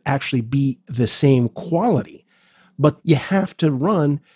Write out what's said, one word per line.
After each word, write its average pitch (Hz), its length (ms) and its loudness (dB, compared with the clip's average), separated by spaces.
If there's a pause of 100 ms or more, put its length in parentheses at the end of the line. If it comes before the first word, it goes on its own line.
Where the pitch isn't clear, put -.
actually 135 360 -2
be 135 440 -2
the 120 220 -2
same 127 400 2
quality, - 760 -2 (540)
but 143 240 0
you 160 140 2
have 190 420 -2
to 156 140 0
run 147 480 0 (160)